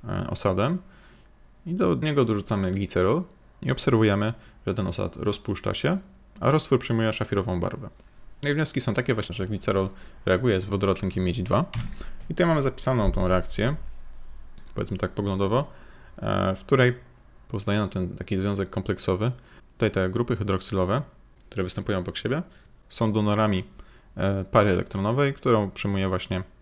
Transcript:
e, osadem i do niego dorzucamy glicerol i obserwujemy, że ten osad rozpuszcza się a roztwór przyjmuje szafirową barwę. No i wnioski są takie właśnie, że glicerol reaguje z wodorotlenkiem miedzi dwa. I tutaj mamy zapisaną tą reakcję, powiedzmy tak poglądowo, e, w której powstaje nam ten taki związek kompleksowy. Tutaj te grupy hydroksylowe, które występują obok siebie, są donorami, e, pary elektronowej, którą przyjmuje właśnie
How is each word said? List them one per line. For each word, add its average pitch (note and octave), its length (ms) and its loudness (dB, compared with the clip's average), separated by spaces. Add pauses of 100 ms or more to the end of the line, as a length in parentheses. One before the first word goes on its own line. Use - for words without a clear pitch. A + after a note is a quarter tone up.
e, F#2+ 260 -4
osadem G#2 480 0 (880)
i E3+ 80 -6
do F3+ 220 2
niego C#3+ 300 2
dorzucamy G2+ 460 0
glicerol G2 520 2 (380)
i B2+ 100 -2
obserwujemy, A2 640 4 (340)
że F#2+ 60 0
ten F#2 140 -2
osad F2+ 280 -4
rozpuszcza G2+ 580 -2
się D#3 240 0 (420)
a - 120 2
roztwór D3+ 280 4
przyjmuje A2+ 340 2
szafirową G2+ 460 0
barwę. - 300 -4 (540)
No C#3+ 60 0
i C#3+ 40 2
wnioski D3 280 0
są A2+ 120 0
takie B2 200 0
właśnie, A2 220 -4
że F#2+ 120 -4
glicerol G2 420 0 (360)
reaguje F#2+ 360 4
z G2+ 40 -6
wodorotlenkiem G2 580 0
miedzi A2 200 0
dwa. C3 220 2 (640)
I - 40 -4
tutaj F3 140 2
mamy D#3 140 4
zapisaną B2 500 2
tą F#2 160 2
reakcję, G2+ 480 2 (1000)
powiedzmy G2+ 220 -4
tak F#2 140 -2
poglądowo, G2+ 600 0 (460)
e, G2 380 0
w - 100 -16
której B2 280 4 (560)
powstaje G2+ 300 -2
nam G2+ 100 -2
ten F#2 260 -4
taki G2 220 -4
związek G2 320 -2
kompleksowy. G2 600 -2 (420)
Tutaj - 180 0
te F#2+ 180 0
grupy A#2 260 0
hydroksylowe, F#2+ 640 0 (480)
które G2 140 -4
występują G2 360 -2
obok F2+ 180 -6
siebie, C#3 240 -2 (480)
są A2 240 0
donorami, G#2 500 2 (540)
e, G2 260 0
pary G2+ 280 4
elektronowej, G#2+ 600 0
którą G#2+ 380 2
przyjmuje G2 360 0
właśnie F#2 360 -2 (180)